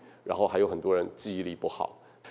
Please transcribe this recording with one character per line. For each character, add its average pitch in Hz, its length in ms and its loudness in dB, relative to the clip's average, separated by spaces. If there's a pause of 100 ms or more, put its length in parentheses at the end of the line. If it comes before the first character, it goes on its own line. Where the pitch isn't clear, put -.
(240)
然 90 140 -2
后 101 100 4
还 92 120 2
有 101 80 6
很 87 120 -2
多 92 160 2
人 87 180 2
记 101 240 -6
忆 92 60 -4
力 87 100 -6
不 90 140 -4
好。 - 300 -6 (340)